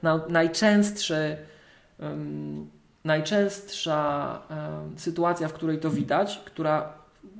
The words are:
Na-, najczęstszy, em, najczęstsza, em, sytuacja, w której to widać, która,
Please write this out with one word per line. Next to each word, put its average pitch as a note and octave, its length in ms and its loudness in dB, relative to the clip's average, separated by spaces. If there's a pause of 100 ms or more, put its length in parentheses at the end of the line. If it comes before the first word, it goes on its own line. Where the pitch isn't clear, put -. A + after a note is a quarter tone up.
Na-, D#3+ 260 4
najczęstszy, E3+ 1080 4 (640)
em, D3 680 -8 (340)
najczęstsza, D#3 1400 0 (100)
em, D3+ 500 -10
sytuacja, E3+ 480 0
w D#3 60 -6
której D#3 260 -2
to D#3+ 100 -2
widać, D3 560 0
która, D#3 480 -2 (460)